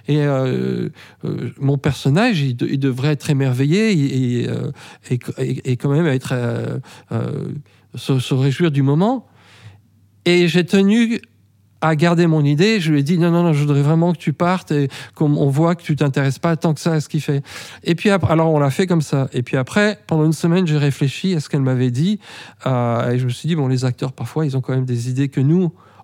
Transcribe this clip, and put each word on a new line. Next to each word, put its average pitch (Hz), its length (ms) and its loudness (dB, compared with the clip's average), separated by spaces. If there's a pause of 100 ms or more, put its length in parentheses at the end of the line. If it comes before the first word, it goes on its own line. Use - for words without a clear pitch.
et, 147 160 2
euh, 131 680 -2 (340)
euh, 117 340 -6
mon 139 200 0
personnage, 160 600 0
il 131 140 -2
de-, - 160 -4
il 139 80 -2
devrait 135 320 0
être - 180 -4
émerveillé, 139 600 2
et, 131 520 0
et, 120 60 -4
euh, 120 220 -6 (400)
et, 127 80 0 (200)
et, 135 340 -4
et 120 40 0
quand 143 140 -2
même 160 160 2
être, 131 260 -2
euh, 120 460 -4 (320)
euh, 117 380 -6 (480)
se, 131 240 -2
se - 140 -4
réjouir 135 360 2
du 139 120 0
moment. » 185 440 0 (1000)
Et 175 200 4
j'ai 165 180 2
tenu 214 560 2 (600)
à 160 160 2
garder 170 300 4
mon 156 160 2
idée. 180 380 2
Je 160 100 -2
lui 147 100 4
ai - 20 0
dit, « 160 160 0
Non, 170 120 2
non, 170 120 4
non, 170 100 2
je 143 80 2
voudrais 143 220 2
vraiment 165 320 2
que - 20 -2
tu - 160 -4
partes 175 400 -2
et 143 160 0 (260)
qu'on, 147 220 2
on 147 140 2
voit 165 240 2
que 170 80 -8
tu 156 140 -2
t'intéresses 139 420 0
pas 165 180 0
tant 165 160 0
que 139 80 -4
ça 165 140 -2
à 156 60 0
ce - 100 -10
qu'il 156 100 -2
fait. » 139 220 -2 (420)
Et 170 100 0
puis 208 140 0
après, 196 240 2
alors 160 220 4
on 147 40 2
l'a 143 120 2
fait 190 160 0
comme 170 160 2
ça. 135 320 -2
Et 127 80 0
puis 135 160 -2
après, 208 480 0
pendant 156 180 2
une 160 80 2
semaine, 175 340 2
j'ai 151 120 2
réfléchi 143 560 0
à 151 60 0
ce - 100 -12
qu'elle 147 100 0
m'avait 127 300 2
dit. 175 300 0 (440)
Euh, 123 460 0
et 123 80 0
je 127 80 0
me - 20 -2
suis 123 200 -6
dit, « 175 80 0
Bon, 135 120 0
les 131 160 0
acteurs, 135 280 -4
parfois, 156 340 -4
ils 135 100 -4
ont 127 60 0
quand 131 100 -6
même 131 140 0
des 123 240 -4
idées 135 180 -2
que 135 140 -2
nous, 165 320 2 (300)